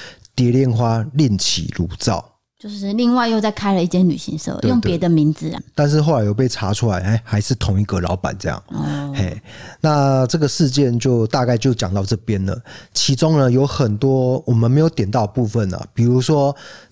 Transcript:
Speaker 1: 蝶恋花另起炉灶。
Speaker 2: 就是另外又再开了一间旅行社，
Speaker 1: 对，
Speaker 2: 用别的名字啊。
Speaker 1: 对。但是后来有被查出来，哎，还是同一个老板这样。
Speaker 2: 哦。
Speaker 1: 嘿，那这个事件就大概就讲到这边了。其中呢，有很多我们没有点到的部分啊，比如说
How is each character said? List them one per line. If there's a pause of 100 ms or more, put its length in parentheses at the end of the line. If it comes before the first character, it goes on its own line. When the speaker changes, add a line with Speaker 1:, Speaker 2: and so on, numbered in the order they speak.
(340)
Speaker 1:
蝶
恋
花 (100)
另
起
炉 (100)
灶。 (360)
Speaker 2:
就
是
另
外
又
再
开
了
一
间
旅
行
社，
Speaker 1:
对，
Speaker 2:
用
别
的
名
字
啊。
Speaker 1:
对。
但
是
后
来
有
被
查
出
来，
哎，
还
是
同
一
个
老
板
这
样。
Speaker 2:
哦。
Speaker 1:
嘿， (440)
那
这
个
事
件
就
大
概
就
讲
到
这
边
了。 (380)
其
中
呢，
有
很
多
我
们
没
有
点
到
的
部
分
啊， (120)
比
如
说 (360)